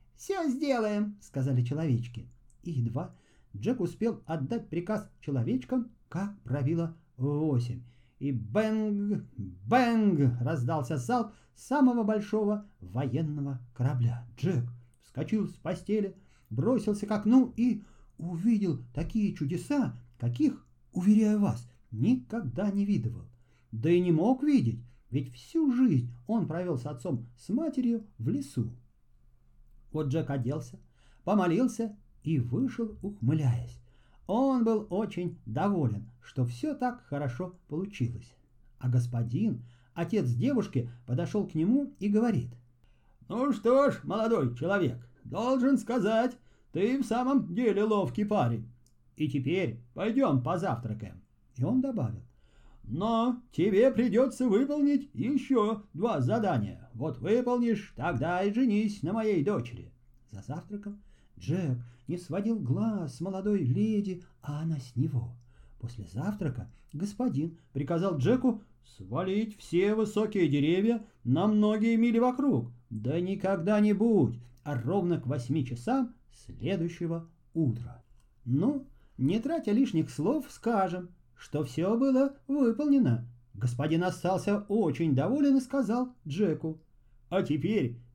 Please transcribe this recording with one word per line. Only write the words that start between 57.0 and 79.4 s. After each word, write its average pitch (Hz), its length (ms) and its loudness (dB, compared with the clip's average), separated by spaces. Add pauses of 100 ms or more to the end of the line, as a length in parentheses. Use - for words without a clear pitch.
выполнишь, 240 760 0
тогда 170 480 -2
и 202 120 2
женись 220 480 2
на 170 100 -2
моей 214 320 2
дочери». - 480 -4 (380)
За 98 100 -14
завтраком 202 600 -12 (360)
Джек 135 400 -2 (280)
не 175 120 -6
сводил 202 400 -4
глаз 175 580 -2
с - 60 -12
молодой 196 380 -2
леди, 190 600 0 (200)
а 147 180 -6
она 160 180 -2
с - 160 -12
него. 127 400 -2 (460)
После 104 260 -12
завтрака 160 640 -6 (220)
господин 165 640 -4 (160)
приказал 165 460 0
Джеку 233 440 2 (220)
свалить 190 720 -4
все 196 380 2
высокие 208 540 2
деревья 185 580 2 (180)
на 151 220 4
многие 214 500 4
мили 226 220 4
вокруг, 254 540 2 (180)
да 120 300 -2
не 190 180 -2
когда-нибудь, 202 1000 2 (260)
а 147 180 -4
ровно 175 360 0
к - 80 -8
восьми - 380 -2
часам 233 500 -2 (300)
следующего 165 840 -4 (280)
утра. 147 480 -2 (420)
Ну, 196 420 0 (300)
не 165 240 0